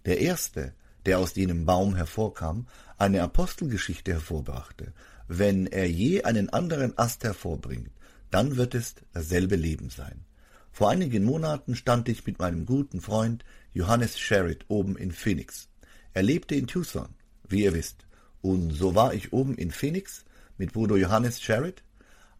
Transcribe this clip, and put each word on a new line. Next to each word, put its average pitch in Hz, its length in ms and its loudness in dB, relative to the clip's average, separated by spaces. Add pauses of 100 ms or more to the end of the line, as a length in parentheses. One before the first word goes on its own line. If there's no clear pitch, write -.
der - 140 2
erste, 120 540 -2 (320)
der 92 140 4
aus 92 160 -2
jenem 87 300 0
Baum 92 300 4
hervorkam, 90 720 -4 (300)
eine 98 240 4
Apostelgeschichte 98 920 0
hervorbrachte, 76 800 -6 (340)
wenn 95 400 2
er 92 220 0
je 110 340 2
einen 107 260 2
anderen 143 480 -2
Ast - 260 -2
hervorbringt, 67 680 -6 (380)
dann 131 280 2
wird 123 180 0
es 120 200 -6 (180)
dasselbe 90 420 0
Leben 78 340 -2
sein. - 360 -14 (460)
Vor - 180 4
einigen 127 340 2
Monaten 147 520 0
stand 120 340 2
ich - 160 -2
mit - 140 -6
meinem 87 260 -2
guten 123 360 -2
Freund 113 440 0 (280)
Johannes 110 460 0
Sherritt 90 480 0
oben 98 300 0
in 92 140 -4
Phoenix. - 580 -4 (440)
Er 95 100 2
lebte 147 320 2
in 127 120 0
Tucson, - 420 -6 (380)
wie 104 160 2
ihr 95 100 6
wisst. - 320 -6 (360)
Und 92 300 2
so 85 240 2
war 110 180 6
ich - 200 -6
oben 131 220 0
in - 160 -4
Phoenix - 540 -6 (320)
mit 95 160 -6
Bruder 110 240 2
Johannes 110 440 2
Sherritt, 135 420 -2 (560)